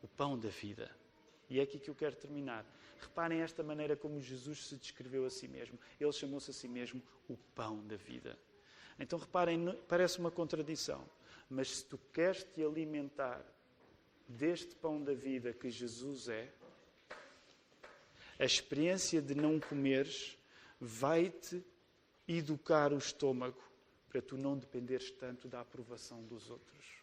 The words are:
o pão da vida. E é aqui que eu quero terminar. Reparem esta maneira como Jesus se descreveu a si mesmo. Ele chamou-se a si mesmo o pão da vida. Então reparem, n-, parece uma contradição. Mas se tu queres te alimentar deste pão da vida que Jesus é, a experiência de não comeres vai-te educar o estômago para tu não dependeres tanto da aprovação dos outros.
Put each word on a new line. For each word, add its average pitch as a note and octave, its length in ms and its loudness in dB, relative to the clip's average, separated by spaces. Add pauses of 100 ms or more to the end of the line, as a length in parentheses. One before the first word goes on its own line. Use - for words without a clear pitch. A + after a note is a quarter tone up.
o - 60 -14
pão C#3+ 300 0
da A2 120 -2
vida. G2+ 400 -8 (600)
E C3 100 4
é C#3 40 6
aqui C#3+ 140 -2
que C#3+ 120 -10
eu C#3+ 60 -6
quero D3 200 -2
terminar. C#3 500 -6 (360)
Reparem E3 400 0
esta D#3+ 200 -4
maneira D3+ 340 0
como D3 260 -6
Jesus C3 460 -8
se C#3 100 -10
descreveu C3 480 -4
a B2+ 40 0
si B2+ 180 -10
mesmo. A#2+ 300 -12 (220)
Ele D3 120 4
chamou-se C#3+ 380 -6
a C3 40 -10
si - 140 -10
mesmo B2 340 -6 (260)
o B2 80 -6 (180)
pão G#2+ 320 -4
da G#2+ 100 -6
vida. - 420 -10 (640)
Então D#3+ 200 -4
reparem, E3+ 380 4
n-, E3+ 200 0 (100)
parece F3 320 6
uma E3+ 120 0
contradição. D3+ 760 -2 (420)
Mas C3+ 280 -2
se - 80 -6
tu C3+ 140 -10 (140)
queres F#3 300 4
te - 200 -2
alimentar D3+ 800 -2 (840)
deste D3+ 480 0
pão D3+ 280 -2
da C#3+ 100 2
vida B2 400 0
que - 160 -4
Jesus A#2+ 600 -6
é, A2+ 220 -4 (1900)
a C3 60 6
experiência D#3+ 760 4
de C#3 140 0
não D3+ 240 6
comeres C#3 800 2 (420)
vai-te E3 840 2 (640)
educar D3+ 640 4
o C#3+ 60 4
estômago B2+ 640 0 (480)
para B2+ 120 0
tu C3+ 160 -8
não C#3 200 0
dependeres B2+ 540 -4
tanto B2 360 -10
da B2 140 -8
aprovação A#2+ 640 -12
dos G#2+ 260 -12
outros. - 360 -16 (160)